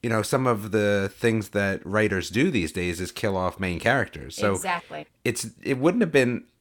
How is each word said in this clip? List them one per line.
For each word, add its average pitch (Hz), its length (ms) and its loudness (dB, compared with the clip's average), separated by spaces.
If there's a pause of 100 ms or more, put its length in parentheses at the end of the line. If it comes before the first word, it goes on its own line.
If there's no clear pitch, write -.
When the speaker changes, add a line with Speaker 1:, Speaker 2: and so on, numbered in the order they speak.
Speaker 1:
you 117 80 -4
know, 110 120 2
some 127 260 0
of 107 240 0
the 104 440 2
things 113 340 0
that 98 360 -2
writers 101 440 0
do 131 220 2
these 87 200 0
days 87 300 -4
is 87 100 -6
kill 101 260 -2
off 92 220 -2
main 90 200 -2
characters. 104 560 -2
So 101 180 2
Speaker 2:
Exactly. - 540 -6 (160)
Speaker 1:
it's, 117 240 -4 (160)
it 131 140 -2
wouldn't 175 240 2
have 165 100 2
been, 123 340 2 (160)